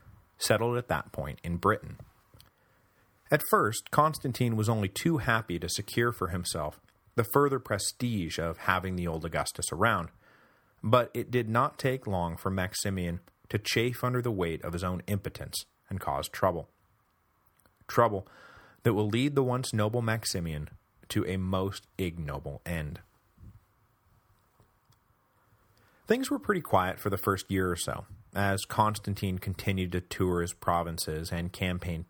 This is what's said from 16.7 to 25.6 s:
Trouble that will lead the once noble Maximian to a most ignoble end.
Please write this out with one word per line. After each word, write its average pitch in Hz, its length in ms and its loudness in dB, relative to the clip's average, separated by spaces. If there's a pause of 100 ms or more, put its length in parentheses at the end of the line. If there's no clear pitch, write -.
Trouble 107 380 4 (560)
that 120 120 4
will 104 140 2
lead 127 260 2
the 139 80 4
once 127 300 -2
noble 110 300 2
Maximian 85 640 -2 (400)
to - 180 0
a 95 120 -2
most 95 480 -2 (120)
ignoble 73 680 -6
end. 80 340 -6 (3000)